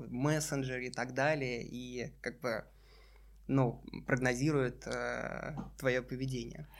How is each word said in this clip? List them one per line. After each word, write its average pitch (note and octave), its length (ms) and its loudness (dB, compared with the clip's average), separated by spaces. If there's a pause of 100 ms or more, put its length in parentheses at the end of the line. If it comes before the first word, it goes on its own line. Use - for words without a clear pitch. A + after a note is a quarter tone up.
мессенджеры C3+ 760 0
и - 40 -4
так B2+ 220 -4
далее, C3+ 500 2
и B2 480 -6 (100)
как - 180 -4
бы, A#2 260 -2 (840)
ну, C3+ 360 4 (240)
прогнозирует, B2+ 800 2
э, A#2+ 680 -4 (200)
твое B2+ 260 4
поведение. B2+ 640 -4 (120)